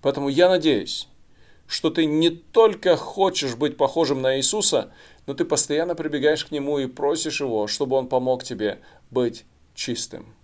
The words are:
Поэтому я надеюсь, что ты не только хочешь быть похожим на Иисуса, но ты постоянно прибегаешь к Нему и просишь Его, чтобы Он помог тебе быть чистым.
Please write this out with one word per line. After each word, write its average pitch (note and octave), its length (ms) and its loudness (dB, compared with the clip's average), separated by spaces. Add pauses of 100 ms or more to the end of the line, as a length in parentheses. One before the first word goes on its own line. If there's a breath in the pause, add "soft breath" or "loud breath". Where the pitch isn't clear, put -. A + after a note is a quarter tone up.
Поэтому C#3 260 0
я D#3 220 4
надеюсь, D#3 580 0 (600 soft breath)
что - 240 -2
ты E3 140 0
не D#3 260 2
только F#3 680 4
хочешь E3 580 -2
быть D3 220 -2
похожим C#3 460 0
на C3 140 2
Иисуса, C#3+ 540 0 (360 loud breath)
но C#3 80 -6
ты F3 100 -2
постоянно D#3+ 480 0
прибегаешь D3+ 520 0
к - 60 -14
Нему C#3+ 280 -2
и C3 80 -2
просишь C#3+ 520 -2
Его, A2 280 -2
чтобы C3 280 -2
Он C3 120 0
помог B2+ 360 0
тебе G#2 360 -4 (320 soft breath)
быть B2 340 -2 (300)
чистым. - 580 -10 (100)